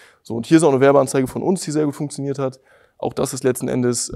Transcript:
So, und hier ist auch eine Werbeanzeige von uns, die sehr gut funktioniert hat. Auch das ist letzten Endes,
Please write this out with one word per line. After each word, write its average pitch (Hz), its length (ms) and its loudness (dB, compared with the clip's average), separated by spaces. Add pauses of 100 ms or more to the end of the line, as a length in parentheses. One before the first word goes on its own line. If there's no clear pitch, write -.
(240)
So, 110 120 -8
und 113 100 -6
hier 160 120 6
ist 160 60 6
auch 147 80 6
eine 127 100 2
Werbeanzeige 135 460 4
von 123 140 -8
uns, 180 200 0
die 156 100 -8
sehr 151 140 0
gut 143 100 -4
funktioniert 139 420 -8
hat. 131 220 -6 (380)
Auch - 160 -6
das 139 200 -4
ist 127 100 -8
letzten 127 240 -2
Endes, 123 480 -2